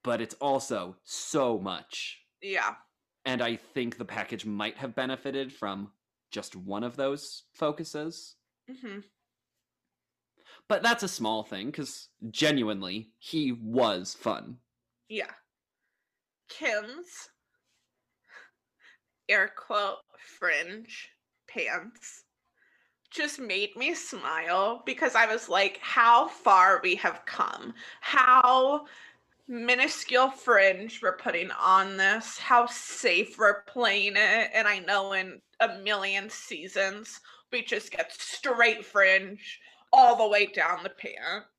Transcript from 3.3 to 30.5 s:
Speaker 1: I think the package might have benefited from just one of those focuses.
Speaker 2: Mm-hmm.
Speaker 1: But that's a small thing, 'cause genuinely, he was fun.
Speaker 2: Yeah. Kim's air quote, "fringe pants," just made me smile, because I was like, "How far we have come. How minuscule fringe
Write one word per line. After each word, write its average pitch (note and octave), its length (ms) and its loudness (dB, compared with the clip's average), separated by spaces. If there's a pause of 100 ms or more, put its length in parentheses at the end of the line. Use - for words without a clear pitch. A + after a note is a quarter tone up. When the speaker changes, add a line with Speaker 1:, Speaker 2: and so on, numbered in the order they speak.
Speaker 1:
I A#2 120 -2
think A#2 420 -8
the A2+ 80 -10
package G#2 400 -8
might G#2 320 -6
have B2+ 180 -12
benefited C3 580 -6
from G2+ 380 -8 (400)
just - 240 -12
one G2 280 -8
of B2 120 -8
those C#3 480 -6 (100)
focuses. D#3 840 -8 (340)
Speaker 2:
Mm-hmm. B3 300 -16 (1700)
Speaker 1:
But G3 140 0
that's A#3 220 2
a F#3 40 -4
small A2 360 -4
thing, G#2+ 280 -8
'cause - 380 -12 (220)
genuinely, G#2+ 880 -2
he D3+ 320 -4
was A2+ 640 -2
fun. A2 440 -6 (480)
Speaker 2:
Yeah. G#3+ 240 -10 (1160)
Kim's B3+ 800 -8 (2000)
air G3 260 2
quote, G3+ 440 -4 (180)
"fringe F3 920 -6 (380)
pants," E3+ 760 -10 (880)
just D4 280 -6
made G3+ 360 -4
me C4+ 180 -4
smile, F#3 920 -4
because B3+ 300 -2
I A3+ 100 6
was A3 220 -4
like, G3 340 0
"How A#3+ 460 6
far F#3+ 560 6
we F3+ 120 2
have - 300 -4
come. - 480 -6 (280)
How C4 840 6 (600)
minuscule B3+ 840 2
fringe G3+ 680 2